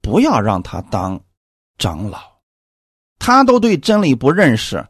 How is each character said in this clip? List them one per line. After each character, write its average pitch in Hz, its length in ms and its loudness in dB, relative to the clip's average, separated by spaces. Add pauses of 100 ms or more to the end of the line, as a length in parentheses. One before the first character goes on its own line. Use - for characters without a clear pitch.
不 120 200 0
要 262 200 2
让 98 220 -2
他 87 200 -12
当 92 380 -6 (560)
长 90 320 -8
老， - 120 -14 (960)
他 262 260 2
都 247 160 4
对 214 160 2
真 208 240 0
理 156 140 2
不 131 160 0
认 160 260 2
识 - 340 -8